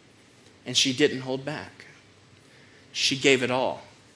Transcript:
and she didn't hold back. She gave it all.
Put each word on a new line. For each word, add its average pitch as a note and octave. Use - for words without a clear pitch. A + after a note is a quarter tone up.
and C#3+
she C3+
didn't C3
hold C3+
back. C#3+
She -
gave C3
it A#2+
all. B2